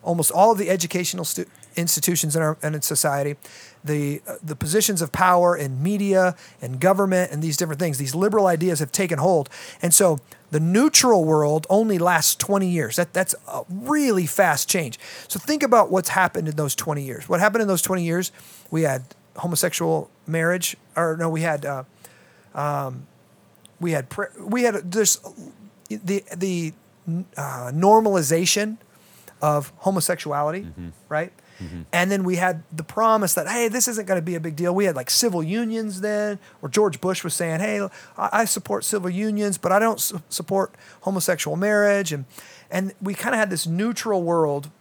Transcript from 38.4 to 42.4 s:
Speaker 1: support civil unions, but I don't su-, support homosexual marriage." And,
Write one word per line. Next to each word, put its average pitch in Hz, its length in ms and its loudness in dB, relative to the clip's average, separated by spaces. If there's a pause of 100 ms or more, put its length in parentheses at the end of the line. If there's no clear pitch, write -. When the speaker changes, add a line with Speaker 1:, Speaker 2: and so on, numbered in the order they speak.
Speaker 1:
support 208 400 -4
civil 185 240 -2
unions, 208 480 -2
but 175 140 -2
I 196 80 6
don't 226 200 2
su-, 190 300 -4
support 190 460 -4 (260)
homosexual 170 560 -2
marriage." 202 560 2
And, 135 120 -6 (440)